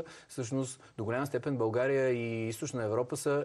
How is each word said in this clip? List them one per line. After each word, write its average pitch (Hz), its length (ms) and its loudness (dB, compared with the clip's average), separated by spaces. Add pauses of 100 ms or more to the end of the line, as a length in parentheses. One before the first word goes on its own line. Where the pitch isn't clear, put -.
(280)
всъщност 131 680 -4
до 113 60 -4
голяма 123 220 0
степен 139 300 -2
България 127 540 4
и 117 380 0
Източна 120 360 -4
Европа 113 320 0
са 143 280 2